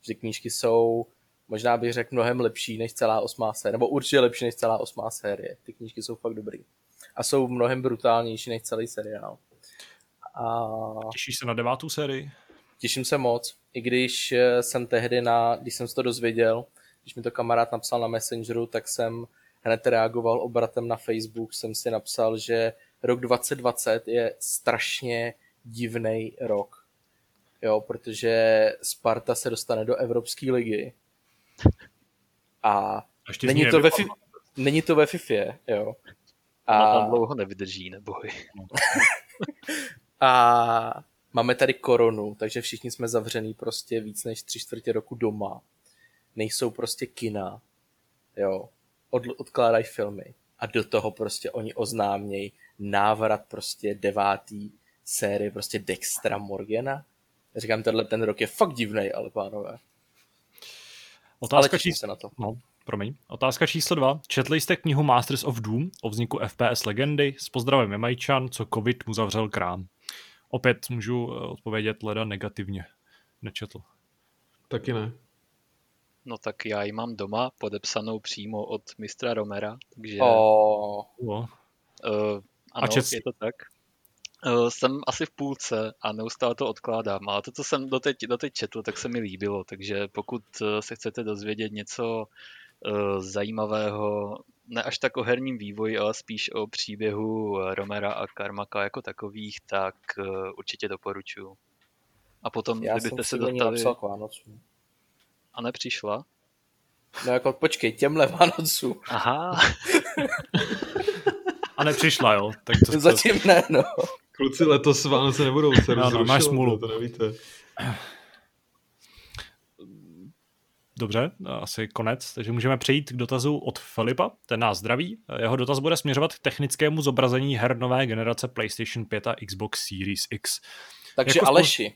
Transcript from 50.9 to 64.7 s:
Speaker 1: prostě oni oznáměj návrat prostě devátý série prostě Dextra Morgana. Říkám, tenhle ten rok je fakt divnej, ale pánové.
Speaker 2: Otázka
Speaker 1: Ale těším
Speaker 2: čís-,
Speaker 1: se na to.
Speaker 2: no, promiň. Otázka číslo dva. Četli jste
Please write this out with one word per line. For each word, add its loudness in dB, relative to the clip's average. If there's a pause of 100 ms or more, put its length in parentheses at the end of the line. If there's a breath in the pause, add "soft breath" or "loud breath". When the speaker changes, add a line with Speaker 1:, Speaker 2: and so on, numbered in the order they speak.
Speaker 1:
prostě -6
oni -8
oznáměj -2 (280 soft breath)
návrat 2
prostě -6
devátý -2 (320)
série -2
prostě -6
Dextra -4
Morgana. -6 (500)
Říkám, -2
tenhle 2
ten 0
rok 0
je 0
fakt 2
divnej, -2
ale -8
pánové. -8 (1600 loud breath)
Speaker 2:
Otázka 2
Speaker 1:
Ale 8
těším 2
Speaker 2:
čís-, -4
Speaker 1:
se -10
na -8
to. -16 (100)
Speaker 2:
no, -4 (280)
promiň. -6 (120)
Otázka 0
číslo 0
dva. 2
Četli 2
jste 2